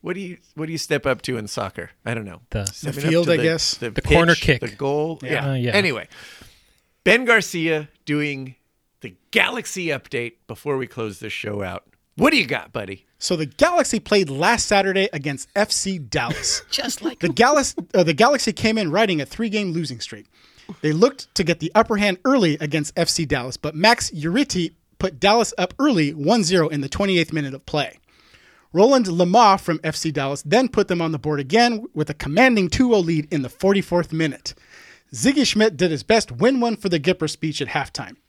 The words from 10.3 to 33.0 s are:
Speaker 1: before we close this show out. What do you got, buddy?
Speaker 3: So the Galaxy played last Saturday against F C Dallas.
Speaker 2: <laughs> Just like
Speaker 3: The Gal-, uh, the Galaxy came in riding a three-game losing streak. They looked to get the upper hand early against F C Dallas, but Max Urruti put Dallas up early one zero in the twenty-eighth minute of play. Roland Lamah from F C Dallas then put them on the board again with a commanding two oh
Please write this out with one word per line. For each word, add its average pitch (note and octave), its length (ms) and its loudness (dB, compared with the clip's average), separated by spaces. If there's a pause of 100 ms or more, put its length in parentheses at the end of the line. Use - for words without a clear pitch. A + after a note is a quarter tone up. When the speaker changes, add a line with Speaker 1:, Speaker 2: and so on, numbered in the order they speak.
Speaker 1:
before C#3 280 -6
we B2+ 120 -6
close A2 320 -8
this G#2+ 120 -10
show G#2 300 -8
out. F#2 220 -8 (320)
What B3 140 4
do D#4 60 0
you F3+ 100 0
got, A#2 260 -8
buddy? G2 340 -12 (120)
Speaker 3:
So - 160 -2
the D#3 120 -4
Galaxy D4+ 520 0
played F#3+ 320 0
last F3+ 360 0
Saturday G3 460 2
against C#3 440 -8
F G#3 160 0
C F#3+ 260 -4
Dallas. C3 680 -4
Speaker 2:
<laughs> - 40 -16
Just - 320 -6
like D#4 180 -6
Speaker 3:
The - 100 -2
Gal-, C4 280 4
uh, - 460 0
the E3 80 2
Galaxy A#3 400 2
came A3 260 0
in F3 140 -2
riding F#3+ 280 2
a C3 60 -6
three-game G#3 460 -4
losing C#3+ 260 -6
streak. - 280 -16 (560)
They D3+ 100 2
looked A#3+ 420 0
to - 80 0
get E3 160 0
the D#3+ 160 -6
upper A3 220 4
hand G3 280 0
early A3 360 4
against D3+ 360 -4
F E3+ 120 2
C E3 160 -2
Dallas, B2+ 320 -4
but D#3 180 -8
Max G#3+ 380 2
Urruti E3+ 640 -2 (260)
put F3+ 180 -4
Dallas G#3 400 4
up F#3 220 -2
early F3+ 340 2
one F3 300 2
zero D#3+ 240 4
in D3 140 -4
the C3+ 60 -6
twenty-eighth F3+ 440 0
minute C#3+ 220 -4
of C3+ 120 -18
play. - 320 -4 (720)
Roland A#3 340 4
Lamah F#3 540 6
from D#3+ 220 -4
F D#3 140 -4
C D#3+ 160 -4
Dallas C#3 300 -4
then A3+ 260 2
put G3+ 200 0
them F3 140 -2
on D#3+ 80 -2
the D3+ 80 -4
board D3+ 220 -4
again A3 540 2
with D3+ 160 -4
a D3 40 -6
commanding G3+ 540 2
two B3 260 2
oh G3+ 60 6